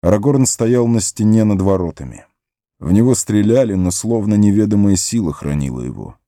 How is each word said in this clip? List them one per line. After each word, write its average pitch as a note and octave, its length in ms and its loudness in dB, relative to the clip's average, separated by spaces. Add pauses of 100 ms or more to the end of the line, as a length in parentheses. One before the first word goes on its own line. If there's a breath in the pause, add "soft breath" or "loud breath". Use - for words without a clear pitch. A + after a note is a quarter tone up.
Арагорн B2 440 2
стоял A#2+ 400 0
на A#2 140 2
стене A2 440 2
над G2+ 180 0
воротами. F2 640 -4 (520)
В D#2 140 -4
него A#2 220 4
стреляли, G#2+ 600 0
но F#2 160 0
словно G#2+ 440 -2
неведомая G#2 640 2
сила G2 360 -4
хранила C#2 480 -6
его. G#1+ 480 -12